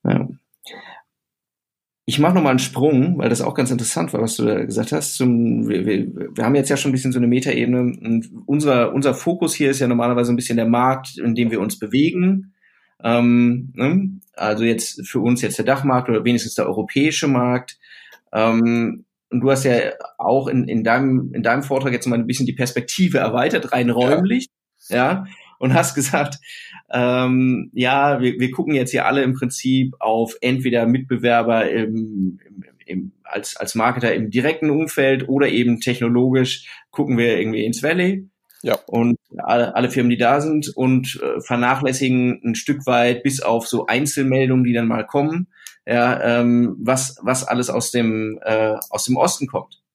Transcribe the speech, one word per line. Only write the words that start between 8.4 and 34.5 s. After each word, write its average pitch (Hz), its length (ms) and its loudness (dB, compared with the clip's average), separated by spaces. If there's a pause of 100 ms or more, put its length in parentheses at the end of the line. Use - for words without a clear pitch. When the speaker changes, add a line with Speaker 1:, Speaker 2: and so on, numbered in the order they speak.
Speaker 1:
unser, 139 480 2
unser 135 220 2
Fokus 170 400 -2
hier 139 160 2
ist 131 80 -2
ja 127 80 2
normalerweise 120 440 0
ein 120 40 2
bisschen 120 220 -2
der 113 100 2
Markt, 127 500 0
in 117 160 -2
dem 117 160 0
wir 110 120 -2
uns - 180 -4
bewegen. 180 760 0 (500)
Ähm, 120 680 2
ne? 190 460 0 (140)
Also 107 300 -2
jetzt 110 440 -2
für 123 120 -2
uns 120 220 2
jetzt 104 160 -2
der 110 80 -2
Dachmarkt 131 440 2
oder 110 160 0
wenigstens 117 300 0
der - 120 0
europäische 135 600 0
Markt. 123 520 0 (540)
Ähm, 113 720 2 (260)
und 123 80 0
du 131 100 2
hast 135 140 2
ja 120 160 4 (380)
auch 123 300 2
in, 135 200 0
in 110 160 -2
deinem, 131 500 2
in 113 80 -4
deinem 123 220 0
Vortrag 135 300 -2
jetzt 123 140 -4
mal 120 120 0
ein 113 80 -2
bisschen 127 180 -2
die 123 80 -4
Perspektive 131 680 0
erweitert, 123 520 0
rein 123 160 0
Speaker 2:
Ja. 120 60 2
Speaker 1:
räumlich. 180 540 2 (420)
Ja, 151 360 0 (360)
und 127 140 2
hast 156 180 2
gesagt, 143 460 -2 (520)
ähm, 127 840 0
ja, 135 460 2
wir, 123 200 0
wir 127 120 0
gucken 156 220 -2
jetzt 131 180 0
hier - 140 0
alle 135 160 2
im 131 120 0
Prinzip 131 680 -2
auf 113 420 -2
entweder 123 460 0
Mitbewerber 117 840 2
im, 110 760 -2
im, - 180 -20 (220)
im, 95 260 -8 (120)
als, - 320 -8
als - 200 -8
Marketer 117 380 0
im 107 180 -2
direkten 151 400 0